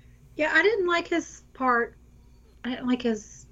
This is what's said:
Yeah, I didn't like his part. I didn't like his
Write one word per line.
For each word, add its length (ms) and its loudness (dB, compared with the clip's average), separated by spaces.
Yeah, 180 -2
I 80 4
didn't 260 2
like 200 0
his 340 -4
part. 420 0
I 80 -6
didn't 160 -8
like 140 2
his 500 -4